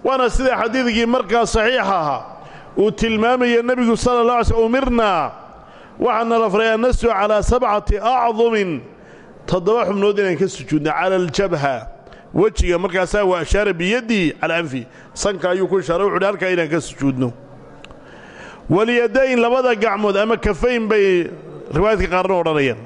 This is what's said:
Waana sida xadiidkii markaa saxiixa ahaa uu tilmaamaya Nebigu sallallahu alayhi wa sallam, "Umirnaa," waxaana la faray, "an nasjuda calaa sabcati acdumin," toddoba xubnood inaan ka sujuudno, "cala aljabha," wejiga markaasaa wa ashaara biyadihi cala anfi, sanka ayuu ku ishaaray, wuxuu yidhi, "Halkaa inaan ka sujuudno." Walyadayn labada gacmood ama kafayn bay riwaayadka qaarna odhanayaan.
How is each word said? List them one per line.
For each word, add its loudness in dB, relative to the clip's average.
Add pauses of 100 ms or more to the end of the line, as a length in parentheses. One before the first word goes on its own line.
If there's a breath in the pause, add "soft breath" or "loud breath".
Waana 2
sida 0
xadiidkii 0
markaa 0
saxiixa 0
ahaa -2 (520 loud breath)
uu 2
tilmaamaya 2
Nebigu 2
sallallahu 2
alayhi 2
wa 0
sallam, 2
"Umirnaa," 0 (680 loud breath)
waxaana 0
la 2
faray, 2
"an 0
nasjuda 0
calaa 2
sabcati 0
acdumin," 0 (680 loud breath)
toddoba 0
xubnood 0
inaan 0
ka 2
sujuudno, -2
"cala 0
aljabha," -2 (460 loud breath)
wejiga 2
markaasaa 0
wa 2
ashaara 0
biyadihi 0
cala -2
anfi, -6 (280 loud breath)
sanka -2
ayuu 0
ku 0
ishaaray, -2
wuxuu 0
yidhi, 0
"Halkaa -2
inaan -2
ka 0
sujuudno." -4 (1400 loud breath)
Walyadayn 2
labada 2
gacmood 0
ama 0
kafayn 0
bay 2 (460)
riwaayadka 2
qaarna 0
odhanayaan. 0